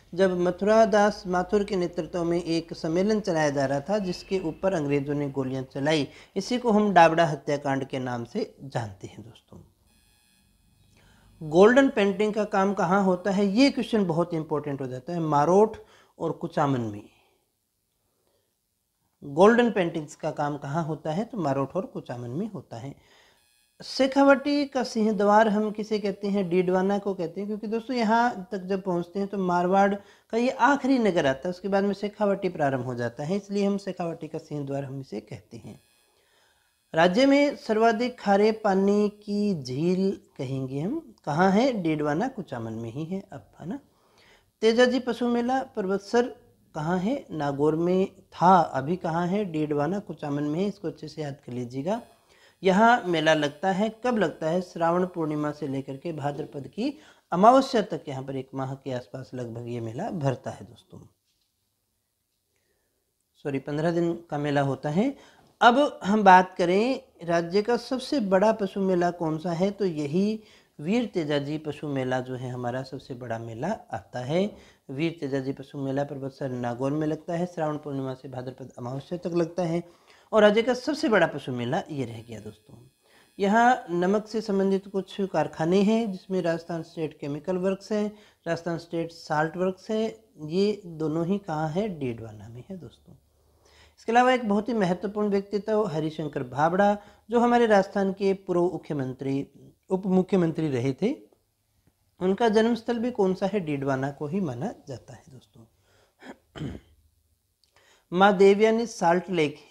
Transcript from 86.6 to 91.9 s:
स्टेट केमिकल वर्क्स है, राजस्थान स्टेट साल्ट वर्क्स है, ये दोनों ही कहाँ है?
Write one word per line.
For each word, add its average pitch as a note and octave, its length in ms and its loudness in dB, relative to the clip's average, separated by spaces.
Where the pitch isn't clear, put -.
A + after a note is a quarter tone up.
स्टेट D#3+ 360 -8
केमिकल D3 380 -6
वर्क्स F#3+ 360 -4
है, G#3 200 -2
राजस्थान E3 320 -4
स्टेट E3 340 -6
साल्ट D#3+ 440 -2
वर्क्स F#3 340 -4
है, A3 340 -4
ये G3 440 0
दोनों D#3+ 400 -4
ही G3 120 0
कहाँ D#3 300 -4
है? F3+ 300 -4